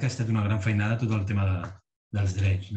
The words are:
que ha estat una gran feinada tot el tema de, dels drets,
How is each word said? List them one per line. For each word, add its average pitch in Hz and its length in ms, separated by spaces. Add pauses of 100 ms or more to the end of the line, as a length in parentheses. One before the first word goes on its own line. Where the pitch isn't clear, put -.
que - 20
ha 120 80
estat 110 160
una 110 160
gran 98 160
feinada 107 400
tot 110 160
el 101 80
tema 101 240
de, 92 80 (600)
dels 95 180
drets, 95 400